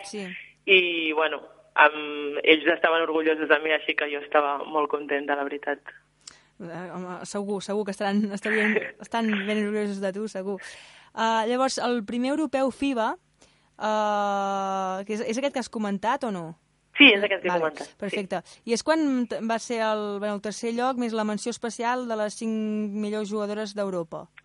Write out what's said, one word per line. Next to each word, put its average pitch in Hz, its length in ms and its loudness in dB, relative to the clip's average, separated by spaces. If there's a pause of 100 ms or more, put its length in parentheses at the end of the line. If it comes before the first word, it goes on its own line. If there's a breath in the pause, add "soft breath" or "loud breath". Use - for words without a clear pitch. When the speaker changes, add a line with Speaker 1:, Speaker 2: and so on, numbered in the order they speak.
Speaker 1:
Sí. 208 160 -8 (400 loud breath)
Speaker 2:
i, 175 460 4
bueno, 151 300 0 (340)
amb... 147 680 4
ells 156 220 6
estaven 165 380 4
orgullosos 156 460 0
de 151 100 6
mi, 156 120 -2
així 151 240 0
que 151 140 0
jo 143 100 -4
estava 143 440 2
molt 147 260 0
contenta, 147 460 -2
la 139 80 -2
veritat. 143 360 -4 (840 loud breath)
Speaker 1:
Eh, 170 320 -10
home, 180 320 -10
segur, 202 380 -4
segur 208 200 -4
que 196 80 -4
estaran, 202 400 0
estarien, 214 440 0
Speaker 2:
<laughs> - 260 -2
Speaker 1:
estan 226 240 -2 (220)
ben 214 180 0
orgullosos 208 340 -2
de 196 140 -2
tu, 214 140 -6
segur. 190 340 -6 (560 loud breath)
Eh, 226 300 2
llavors, 247 320 0
el 240 260 0
primer 247 240 -2
europeu 269 420 2
fiba, 269 460 0 (600 soft breath)
eh, 196 1300 0
que 208 80 -4
és, 214 80 -4
és 226 180 -2
aquest 277 160 -2
que 262 80 0
has - 60 -10
comentat 214 580 -2
o 214 40 -2
no? 175 140 -6 (500)
Speaker 2:
Sí, 226 140 10
és 202 160 6
aquest 196 160 0
que 185 60 -4
he 180 40 2
Speaker 1:
Vale, 170 120 2
Speaker 2:
comentat, 156 260 -4
sí. - 80 -20
Speaker 1:
perfecte. 196 440 -4 (280 soft breath)
I 233 60 4
és - 100 -4
quan 294 400 2
t-, - 140 -6 (100)
va 226 80 0
ser 233 240 -4
el, 214 400 0
bueno, 208 160 -2
el 196 80 -8
tercer 233 320 -4
lloc 247 240 0
més 226 160 -2
la 214 80 0
menció 214 240 -2
especial 240 580 -4
de 226 120 -2
les 214 180 -2
cinc 214 560 -2
millors 214 380 -4
jugadores 208 420 -4
d'Europa. 185 540 -4 (180)